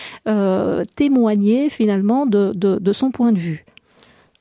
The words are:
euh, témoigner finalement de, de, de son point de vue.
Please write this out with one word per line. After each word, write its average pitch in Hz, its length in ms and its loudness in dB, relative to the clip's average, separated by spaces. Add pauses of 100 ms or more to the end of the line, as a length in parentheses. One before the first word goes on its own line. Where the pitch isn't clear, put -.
(280)
euh, 196 560 0 (140)
témoigner 240 720 2
finalement 214 560 0
de, 202 280 0
de, 190 240 0
de 196 140 0
son 269 180 -2
point 233 220 0
de 202 80 2
vue. 165 240 -6 (760)